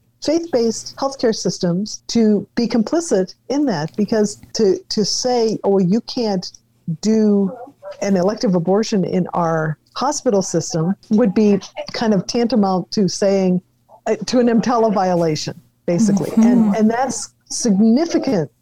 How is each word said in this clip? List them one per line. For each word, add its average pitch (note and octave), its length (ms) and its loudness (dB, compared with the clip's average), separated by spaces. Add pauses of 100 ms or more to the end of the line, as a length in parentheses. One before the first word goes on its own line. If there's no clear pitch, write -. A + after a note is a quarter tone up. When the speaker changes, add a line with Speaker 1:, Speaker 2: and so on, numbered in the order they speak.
(220)
Speaker 1:
faith-based C#4 720 -2
healthcare C4+ 380 -2
systems F#3 760 -4
to G#3+ 460 2
be A#3 140 -2
complicit B3+ 680 -2 (140)
in C#4+ 180 0
that, E3 300 -4
because G#3+ 420 0 (160)
to, G3 240 2 (100)
to G#3+ 160 -2
say, A#3 600 -2
"Oh, G3 140 2
you G3 240 2
can't G#3+ 500 -4 (480)
do G#3 500 2 (520)
an G3 140 0
elective G3+ 380 0
abortion F#3 500 0
in F3+ 300 -2
our D#3+ 420 -2 (180)
hospital C4 480 0
system," E3+ 520 -2 (160)
would G#3+ 240 2
be G#3 240 4 (340)
kind G#3+ 220 0
of F3+ 120 -2
tantamount G#3 680 0
to G3 160 0
saying, F#3+ 520 0 (460)
uh, A3 100 0 (100)
to B3 120 0
an A#3+ 100 4
emtala A3+ 440 2
violation, F3 640 0 (320)
basically. G3 440 0
Speaker 2:
Mm-hmm. A3 200 4
Speaker 1:
And, A3 260 4
and A3 140 4
that's B3+ 440 -4 (120)
significant A3+ 1040 0 (120)